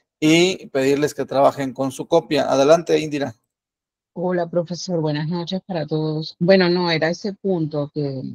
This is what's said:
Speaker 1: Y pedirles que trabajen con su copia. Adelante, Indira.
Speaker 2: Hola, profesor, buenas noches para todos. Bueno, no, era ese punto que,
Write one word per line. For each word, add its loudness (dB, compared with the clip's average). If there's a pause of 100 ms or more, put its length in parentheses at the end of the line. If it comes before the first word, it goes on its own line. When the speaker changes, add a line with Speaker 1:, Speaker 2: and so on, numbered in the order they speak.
(200)
Speaker 1:
Y 4
pedirles 0
que -8
trabajen 0
con -4
su -12
copia. 0
Adelante, 4
Indira. -4 (800)
Speaker 2:
Hola, -4
profesor, -4
buenas -2
noches -4
para -6
todos. -4
Bueno, 4
no, 0
era 0
ese -6
punto -4
que, -6 (120)